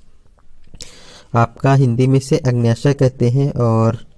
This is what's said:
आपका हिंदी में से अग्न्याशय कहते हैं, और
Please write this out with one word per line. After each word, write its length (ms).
आपका 400
हिंदी 320
में 120
से 200
अग्न्याशय 560
कहते 360
हैं, 220
और 540